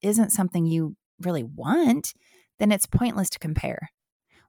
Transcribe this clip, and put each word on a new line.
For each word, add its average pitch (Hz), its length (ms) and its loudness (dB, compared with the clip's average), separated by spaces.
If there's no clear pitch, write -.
isn't 208 280 2
something 175 360 0
you 165 300 0
really 170 240 -4
want, 233 680 0
then 208 120 4
it's 196 140 2
pointless 208 460 0
to - 80 -10
compare. 151 500 -6